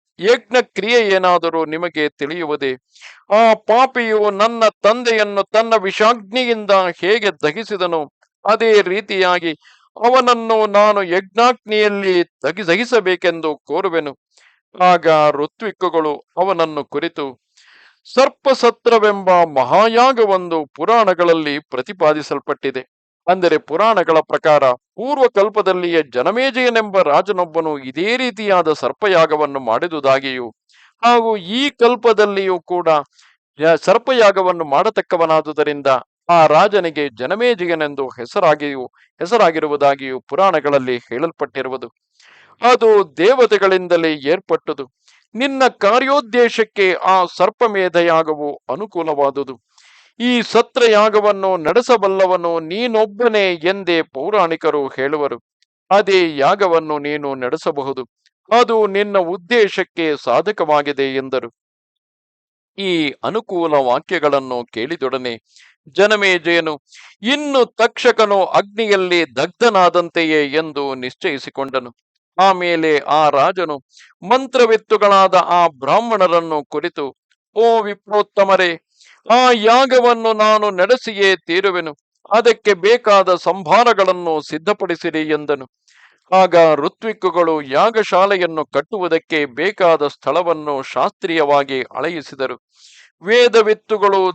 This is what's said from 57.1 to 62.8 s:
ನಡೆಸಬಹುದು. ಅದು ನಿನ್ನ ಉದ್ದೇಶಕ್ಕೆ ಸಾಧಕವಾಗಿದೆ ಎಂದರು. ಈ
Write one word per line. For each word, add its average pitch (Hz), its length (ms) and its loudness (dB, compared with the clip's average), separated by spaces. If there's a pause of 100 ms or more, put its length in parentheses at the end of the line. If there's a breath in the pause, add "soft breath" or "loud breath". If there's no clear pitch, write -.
ನಡೆಸಬಹುದು. 139 680 -6 (580)
ಅದು 220 260 2
ನಿನ್ನ 202 320 -2
ಉದ್ದೇಶಕ್ಕೆ 175 1040 -2
ಸಾಧಕವಾಗಿದೆ 147 920 -2
ಎಂದರು. 131 360 -6 (1300)
ಈ 170 340 -2 (120)